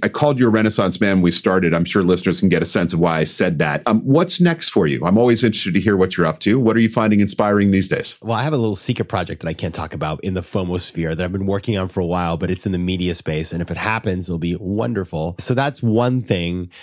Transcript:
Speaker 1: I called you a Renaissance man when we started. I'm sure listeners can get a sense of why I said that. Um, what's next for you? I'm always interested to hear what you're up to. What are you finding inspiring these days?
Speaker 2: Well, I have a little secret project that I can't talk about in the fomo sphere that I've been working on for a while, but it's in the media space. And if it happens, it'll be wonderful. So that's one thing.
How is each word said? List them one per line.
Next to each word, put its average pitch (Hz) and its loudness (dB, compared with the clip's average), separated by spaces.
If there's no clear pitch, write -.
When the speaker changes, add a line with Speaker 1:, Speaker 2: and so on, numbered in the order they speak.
Speaker 1:
I 107 0
called 143 0
you 127 6
a - 4
Renaissance 107 2
man 98 2
when 90 4
we 87 4
started. 92 2
I'm 82 0
sure 98 2
listeners 87 2
can 98 2
get 85 2
a 82 0
sense 90 0
of 85 0
why 82 2
I 78 2
said 87 0
that. 73 -2
Um, 110 4
what's 165 2
next 170 2
for 92 2
you? 67 -2
I'm 90 4
always 117 4
interested 104 0
to 98 4
hear 101 2
what 92 2
you're 85 2
up 80 -2
to. 110 2
What 113 4
are 117 4
you 113 4
finding 110 2
inspiring 104 2
these 95 4
days? - -4
Speaker 2:
Well, 110 -6
I 110 0
have 151 -2
a 151 0
little 110 0
secret - -4
project 87 -6
that 82 -6
I 82 -4
can't 82 -6
talk 80 -8
about 78 -6
in 92 -4
the 92 -2
fomo 90 -4
sphere 80 -6
that 85 -4
I've 90 -4
been 98 -4
working 98 -2
on 95 -2
for - -4
a 90 -2
while, 87 -2
but 90 -4
it's 92 -4
in 98 -2
the 90 -2
media 90 -2
space. 78 -6
And 85 -6
if 80 -8
it 85 -6
happens, 98 -4
it'll 85 -4
be 85 -2
wonderful. 98 -4
So - -2
that's 139 -2
one 120 2
thing. 90 -4